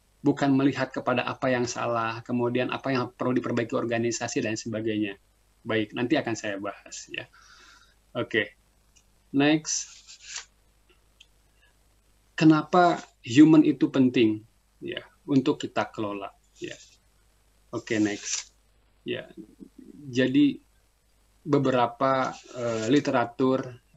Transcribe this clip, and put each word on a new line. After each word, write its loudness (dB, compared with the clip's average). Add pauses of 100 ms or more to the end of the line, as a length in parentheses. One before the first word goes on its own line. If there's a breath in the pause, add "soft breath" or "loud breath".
(220)
Bukan 2
melihat 0
kepada -2
apa -4
yang 0
salah, -4
kemudian -2
apa -4
yang -2
perlu -4
diperbaiki -2
organisasi -2
dan -4
sebagainya. -4 (480)
Baik, -4
nanti -2
akan -2
saya -6
bahas, -12
ya. -12 (880 soft breath)
Oke, -2 (800)
next. 0 (2500 loud breath)
Kenapa 4 (240)
human 8
itu 2
penting, 2 (320)
ya, -12 (240)
untuk 2
kita -6
kelola, -8 (320)
ya. -12 (960)
Oke, -4
next. -4 (480)
Ya, -10 (800)
jadi 2 (840)
beberapa, 0 (240)
eh, -4
literatur, 0 (280)